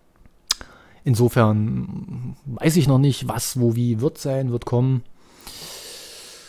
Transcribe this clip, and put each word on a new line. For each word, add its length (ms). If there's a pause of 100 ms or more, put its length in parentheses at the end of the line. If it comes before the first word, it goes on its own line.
(1040)
Insofern 1400
weiß 320
ich 100
noch 120
nicht, 280
was, 320
wo, 160
wie 240
wird 180
sein, 360
wird 120
kommen. 380 (1500)